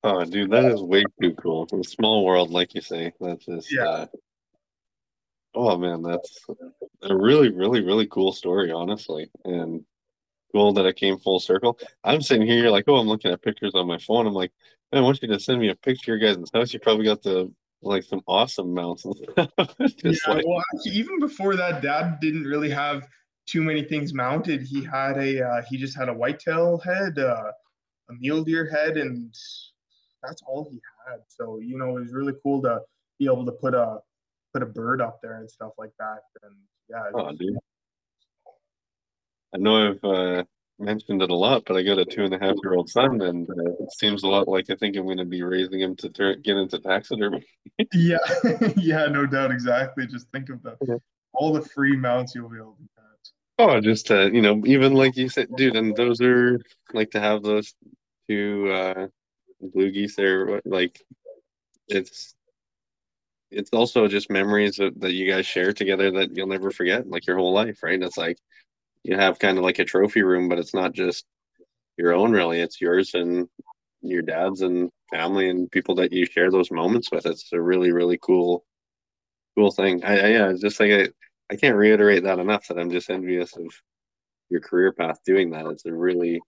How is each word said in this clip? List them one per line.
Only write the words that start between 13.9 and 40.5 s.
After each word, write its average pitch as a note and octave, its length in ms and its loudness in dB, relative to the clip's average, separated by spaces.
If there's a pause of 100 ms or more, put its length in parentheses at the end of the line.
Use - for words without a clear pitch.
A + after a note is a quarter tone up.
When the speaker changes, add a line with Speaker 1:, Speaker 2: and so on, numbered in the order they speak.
Speaker 1:
phone." A2+ 280 0
I'm G2+ 80 -2
like, F#2 180 -4 (400)
"Man, C3+ 100 4
I B2 40 6
want C3+ 160 2
you A#2 60 -8
to G#2 120 -2
send B2+ 200 -2
me A2 100 2
a F#2 60 -4
picture B2+ 400 -2
of G#2+ 60 -2
your G#2+ 140 4
guys' E2+ 180 -12
house. A#2+ 200 0
You A2 60 -8
probably G#2+ 260 2
got G#2+ 160 0
the, F#2 300 -2 (300)
like, G2 220 -2
some F#2+ 240 -8
awesome G2 460 0
mounts F2 320 -6
and - 100 -8
stuff." - 420 -2
<laughs> - 220 -2
It's C4+ 140 0
just - 340 -2
Speaker 2:
Yeah, - 0 -
Speaker 1:
like D#3 180 0
Speaker 2:
well, E4+ 140 -2 (140)
actually, C4+ 220 -8
even D#4+ 240 -4
before G3 360 -2
that, F3 260 -4
Dad D3+ 380 -2
didn't D#3 240 -2
really D3 260 -4
have C#3+ 360 -6 (400)
too E3 160 -2
many D#3 220 -2
things D3+ 300 -6
mounted. C3+ 480 -2
He C3+ 220 -8
had C3+ 340 -4
a, C3+ 280 -2
uh, A#2+ 220 -2
he C3 80 -8
just C3+ 200 -8
had C3 120 -6
a A#2+ 60 -4
whitetail E3 640 -2
head, F3+ 400 -4
uh, A2+ 340 -2 (580)
a B2 40 -18
mule C#3+ 300 -2
deer D#3+ 260 -2
head, D#3 280 -2
and B2 360 -8 (880)
that's - 240 -16
all D3 240 -8
he B2 100 -20 (280)
had. A#2+ 200 -14
So, A2 320 -12
you B2 180 -10
know, B2+ 200 -4
it B2 40 -8
was A#2+ 100 -12
really C3+ 300 -4
cool C#3 200 0
to A#2+ 180 0 (380)
be C#3 80 0
able B2+ 200 0
to A#2+ 60 -6
put C3 220 -4
a, A2+ 240 0 (560)
put C3+ 80 -4
a A#2+ 40 -6
bird A#2 360 -4
up A2+ 200 -8
there A2+ 160 -14
and A2 120 -20
stuff A2 280 -16
like A2 200 -16
that. G#2+ 220 -12 (220)
And, G2+ 140 -20 (340)
yeah, A2+ 200 -10
it G2+ 40 -16
Speaker 1:
Oh, F#2+ 180 -6
Speaker 2:
was - 0 -
Speaker 1:
dude. F#2 260 -6 (2000)
I F#2+ 40 -6
know G#2+ 320 4
I've, G2 140 -8
uh, F#2 400 0 (340)